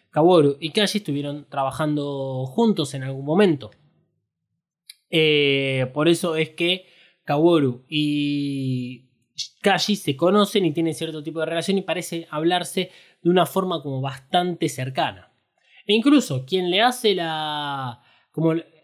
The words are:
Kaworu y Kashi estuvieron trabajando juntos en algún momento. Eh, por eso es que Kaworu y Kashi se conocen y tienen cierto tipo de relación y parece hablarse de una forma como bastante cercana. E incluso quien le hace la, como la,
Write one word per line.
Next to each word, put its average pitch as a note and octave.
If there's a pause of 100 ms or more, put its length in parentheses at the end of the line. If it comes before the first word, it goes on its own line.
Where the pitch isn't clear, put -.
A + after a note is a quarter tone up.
(120)
Kaworu D3+
y D#3+
Kashi G#3
estuvieron C#3+
trabajando C#3
juntos G3
en C3+
algún C3+
momento. D3+ (1400)
Eh, C#3
por D3+
eso E3+
es D#3
que F3+ (360)
Kaworu D3
y C#3+ (540)
Kashi G3
se C#3
conocen G3
y D#3
tienen D#3+
cierto D#3
tipo D#3+
de D#3+
relación E3
y F#3
parece E3+
hablarse F3 (300)
de E3+
una F3+
forma F3+
como C3+
bastante E3+
cercana. C3 (540)
E G3+
incluso A3+
quien F3+
le F#3+
hace A#3
la, D3 (280)
como D#3+
la, E3 (200)